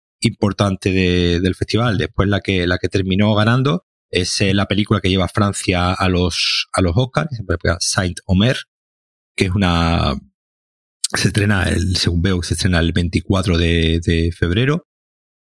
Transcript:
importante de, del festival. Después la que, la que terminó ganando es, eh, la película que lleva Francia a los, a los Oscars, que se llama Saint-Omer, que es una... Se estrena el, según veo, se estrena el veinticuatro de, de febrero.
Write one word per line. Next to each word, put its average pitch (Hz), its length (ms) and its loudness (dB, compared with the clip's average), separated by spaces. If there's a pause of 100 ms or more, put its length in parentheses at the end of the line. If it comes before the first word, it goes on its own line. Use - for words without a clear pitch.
(200)
importante - 720 0
de, 90 480 2
del 90 140 0
festival. 110 440 -2
Después 95 300 -2
la 101 120 0
que, 92 260 0
la 90 120 0
que 92 100 -6
terminó 98 460 0
ganando 127 500 0 (260)
es, - 300 -2
eh, 101 140 2
la 101 100 2
película 101 380 0
que 92 80 0
lleva 92 180 2
Francia 92 640 0
a 92 160 -2
los, 90 640 0
a - 80 0
los 90 160 2
Oscars, 131 320 -2
que 120 80 -8
se 110 60 -10
llama 85 380 -2
Saint-Omer, 95 760 0 (800)
que - 80 0
es 92 60 0
una... 85 640 0 (1000)
Se - 140 0
estrena 101 400 2
el, 87 280 0
según 85 260 0
veo, 90 200 0
se - 120 -4
estrena 87 260 0
el 82 120 0
veinticuatro 87 680 0
de, 82 440 2
de 82 300 0
febrero. 120 540 -2 (720)